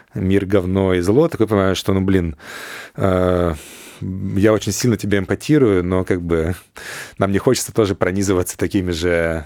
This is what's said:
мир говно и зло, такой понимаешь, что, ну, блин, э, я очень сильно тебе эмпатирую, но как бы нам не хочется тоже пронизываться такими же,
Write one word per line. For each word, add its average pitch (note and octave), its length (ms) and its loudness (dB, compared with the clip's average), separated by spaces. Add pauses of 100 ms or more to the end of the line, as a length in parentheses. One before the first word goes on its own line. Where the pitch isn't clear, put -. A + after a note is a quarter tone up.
(140)
мир G2 320 0
говно F#2+ 480 2
и F2+ 60 2
зло, A2+ 280 2
такой - 180 -2
понимаешь, G2 320 2
что, - 160 -2
ну, F#2+ 60 2
блин, F#2+ 360 0 (600)
э, F2+ 580 2 (840)
я G#2 180 6
очень G#2 180 -2
сильно A#2 240 0
тебе G2+ 220 0
эмпатирую, G2 680 2
но F#2 200 0
как F#2 180 -2
бы E2+ 320 0 (640)
нам G2 140 0
не G2 60 2
хочется - 340 0
тоже G2+ 220 2
пронизываться F#2 640 0
такими F2+ 340 0
же, E2 540 0